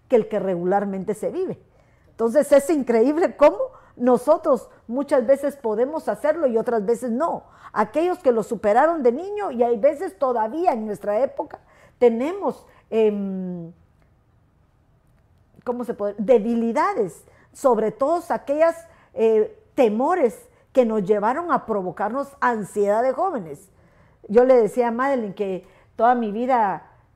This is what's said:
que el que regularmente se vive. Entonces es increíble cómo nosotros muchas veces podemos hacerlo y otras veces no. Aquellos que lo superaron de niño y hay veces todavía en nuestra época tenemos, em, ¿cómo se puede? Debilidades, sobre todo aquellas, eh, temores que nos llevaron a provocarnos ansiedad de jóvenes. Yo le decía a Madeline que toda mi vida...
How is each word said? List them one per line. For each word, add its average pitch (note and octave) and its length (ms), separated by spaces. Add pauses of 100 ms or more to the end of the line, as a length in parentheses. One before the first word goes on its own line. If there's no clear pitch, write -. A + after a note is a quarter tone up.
que B3+ 80
el G#3+ 120
que G#3+ 100
regularmente F#3+ 760
se - 160
vive. D4+ 280 (520)
Entonces A#3 420
es C#4 180
increíble C4+ 680
cómo D#4+ 220 (380)
nosotros B3+ 720 (160)
muchas C4 400
veces C#4 300
podemos B3 520
hacerlo D4+ 380
y A3+ 100
otras A3+ 300
veces A#3 240
no. C#4+ 340 (280)
Aquellos D4+ 460
que B3+ 140
lo A3 100
superaron B3+ 600
de A#3 100
niño G4 380
y A#3+ 120
hay A#3+ 140
veces C#4+ 420
todavía B3+ 540
en A3 140
nuestra G#3 340
época C#4+ 380 (400)
tenemos, B3+ 680 (240)
em, F#3+ 840 (1900)
¿cómo A#3+ 200
se A3+ 100
puede? G3+ 240
Debilidades, A#3 1040 (280)
sobre A3 380
todo D#4 380
aquellas, D4+ 480 (380)
eh, A3 440 (160)
temores B3+ 640 (340)
que B3+ 140
nos G#3+ 180
llevaron A3+ 480
a B3+ 140
provocarnos G#3+ 600 (120)
ansiedad G#3+ 600
de C4 100
jóvenes. B3+ 580 (580)
Yo A#3 160
le C4 120
decía A#3+ 320
a - 20
Madeline A#3+ 440
que F#3+ 320 (300)
toda A#3+ 180
mi A3+ 180
vida... A3+ 580 (260)